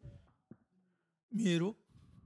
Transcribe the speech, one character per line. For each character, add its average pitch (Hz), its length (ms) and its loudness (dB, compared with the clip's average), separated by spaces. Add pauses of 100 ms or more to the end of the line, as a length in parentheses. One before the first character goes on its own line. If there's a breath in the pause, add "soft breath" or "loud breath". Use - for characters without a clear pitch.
(1300)
見 214 160 2
え 170 100 4
る？ 185 160 0 (520)